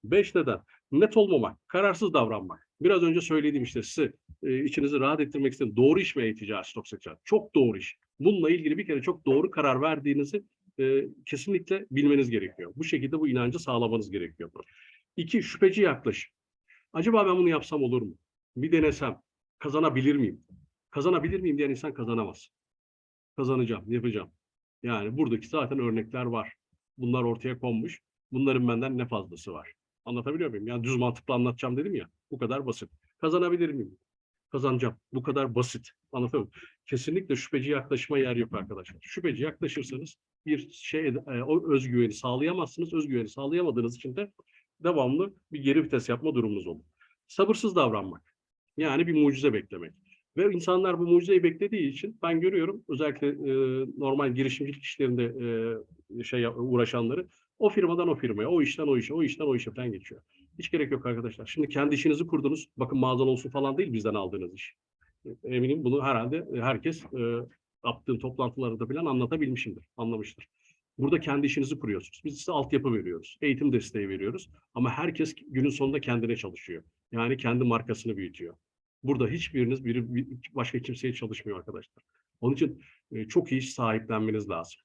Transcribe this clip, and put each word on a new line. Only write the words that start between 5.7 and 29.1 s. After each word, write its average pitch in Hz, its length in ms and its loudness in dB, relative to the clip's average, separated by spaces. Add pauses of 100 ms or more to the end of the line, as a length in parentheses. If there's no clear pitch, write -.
Doğru 143 240 8
iş 170 160 -4
mi 131 60 0
e-ticaret, 107 440 -4
stok - 220 -12
seçer? 98 360 -14
Çok 208 300 2
doğru 117 240 6
iş. - 180 -10 (240)
Bununla 165 300 4
ilgili 160 280 2
bir 202 80 -6
kere 143 160 -2
çok 175 240 -2
doğru 151 240 4
karar 135 300 2
verdiğinizi, 143 640 0 (360)
e, 135 240 4 (220)
kesinlikle 190 640 -2
bilmeniz 139 400 4
gerekiyor. 92 460 -4
Bu 156 80 -6
şekilde 135 360 -2
bu 156 80 2
inancı 127 300 0
sağlamanız 117 520 0
gerekiyor. 87 400 -6 (680)
İki, 175 260 0
şüpheci 196 400 4
yaklaşım. 127 500 0 (600)
Acaba 202 340 4
ben 180 100 4
bunu 180 120 6
yapsam 151 340 0
olur 123 200 2
mu? 98 120 -8 (420)
Bir 156 160 0
denesem, 151 480 2 (380)
kazanabilir 143 580 2
miyim? 104 240 0 (500)
Kazanabilir 170 500 0
miyim 156 180 0
diyen 143 120 0
insan 135 240 -6
kazanamaz. 113 540 -4 (880)
Kazanacağım, 117 560 -2
yapacağım. 110 380 -4 (520)
Yani 113 340 -4
buradaki 117 320 0
zaten 135 300 -2
örnekler 117 460 -2
var. 117 280 -4 (460)
Bunlar 123 240 0
ortaya 120 360 -2
konmuş. 120 420 -4 (320)
Bunların 131 360 2
benden 123 300 0
ne 123 80 -2
fazlası 92 460 -8